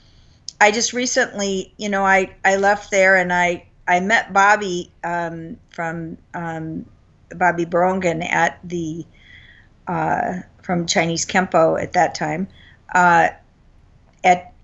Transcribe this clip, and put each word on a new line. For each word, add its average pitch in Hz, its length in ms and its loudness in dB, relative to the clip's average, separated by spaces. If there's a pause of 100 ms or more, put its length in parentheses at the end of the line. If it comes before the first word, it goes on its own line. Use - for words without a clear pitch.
(600)
I 208 100 6
just 226 220 -4
recently, 226 840 -4
you 208 120 -8
know, 196 160 0
I, 190 280 2 (120)
I 196 100 4
left 202 360 0
there 190 260 4
and 180 160 0
I, 175 320 0 (220)
I 180 120 2
met 196 320 0
Bobby, 196 600 2 (120)
um, 165 540 -8 (140)
from, 165 460 -8 (160)
um, 160 520 -10 (500)
Bobby 170 300 0
Borongan 175 640 0
at 170 320 0
the, 170 420 -8 (800)
uh, 170 520 -4 (220)
from 175 240 -4
Chinese 165 400 -2
Kempo 165 560 2
at - 120 -8
that 165 220 0
time, 165 320 -4 (480)
uh, 170 340 4 (920)
at 180 300 2 (100)